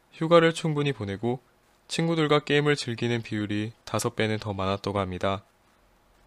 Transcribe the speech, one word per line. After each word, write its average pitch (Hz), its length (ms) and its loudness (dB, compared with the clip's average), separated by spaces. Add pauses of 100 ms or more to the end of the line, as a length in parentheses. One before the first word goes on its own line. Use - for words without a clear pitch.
(120)
휴가를 165 420 6
충분히 147 380 -2
보내고 113 480 -4 (460)
친구들과 160 540 2
게임을 147 340 2
즐기는 120 480 -2
비율이 107 500 -4 (120)
다섯 - 320 -4
배는 110 240 0
더 107 120 -4
많았다고 98 460 -2
합니다. 95 460 -2 (840)